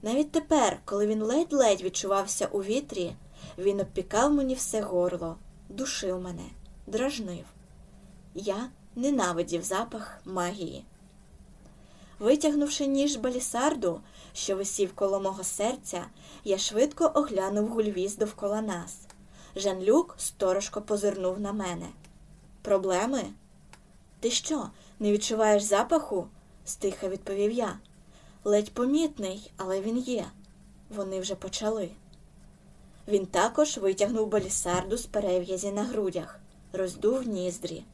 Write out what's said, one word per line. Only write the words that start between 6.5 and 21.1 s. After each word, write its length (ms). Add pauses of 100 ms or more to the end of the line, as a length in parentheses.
дражнив. 580 (880)
Я 340 (260)
ненавидів 680
запах 600
магії. 600 (1400)
Витягнувши 680
ніж 280
балісарду, 840 (320)
що 220
висів 400
коло 240
мого 240
серця, 600 (380)
я 140
швидко 580
оглянув 520
гульвіз 500
довкола 440
нас. 360 (580)
Жан-Люк 640
сторожко 640
позирнув 580